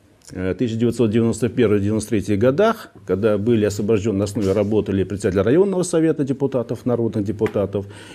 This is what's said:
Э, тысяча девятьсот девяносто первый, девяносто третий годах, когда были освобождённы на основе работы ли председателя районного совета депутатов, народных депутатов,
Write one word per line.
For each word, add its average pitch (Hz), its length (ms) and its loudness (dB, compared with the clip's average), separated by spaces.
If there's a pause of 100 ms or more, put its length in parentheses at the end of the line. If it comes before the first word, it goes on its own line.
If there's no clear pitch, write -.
(320)
Э, 92 260 -4
тысяча 113 180 -2
девятьсот 113 340 2
девяносто 113 400 0
первый, 104 300 2
девяносто 104 300 -2
третий 104 260 0
годах, 143 540 2 (160)
когда 104 320 0
были 107 280 2
освобождённы 101 540 0
на 104 40 0
основе 101 280 -2
работы 104 380 0
ли 95 140 0
председателя 98 400 -2
районного 180 400 2
совета 160 400 0
депутатов, 131 640 -4
народных 113 380 0
депутатов, 101 640 -2 (280)